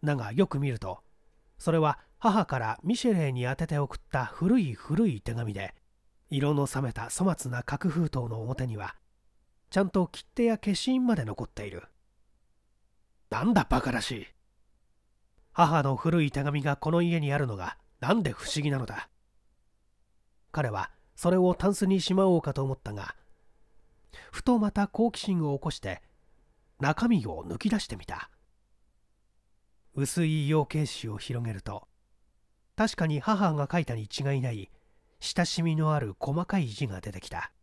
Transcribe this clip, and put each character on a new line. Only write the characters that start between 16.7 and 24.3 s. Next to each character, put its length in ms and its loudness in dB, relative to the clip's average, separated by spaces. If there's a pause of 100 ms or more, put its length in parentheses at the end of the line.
こ 140 -2
の 100 4
家 180 2
に 140 0
あ 40 0
る 80 0
の 120 -6
が 200 -8 (220)
な 140 2
ん 100 2
で 80 -2
不 180 -10
思 140 -2
議 80 2
な 60 0
の 80 -4
だ。」 240 -12 (1400)
彼 180 0
は 220 -6 (240)
そ 160 2
れ 60 4
を 180 6
タ 140 2
ン 60 2
ス 120 0
に 120 4
し 140 0
ま 140 6
お 100 6
う 40 2
か 120 -4
と 100 -2
思 120 -2
っ 60 -20
た 120 -10
が、 220 -10 (1160)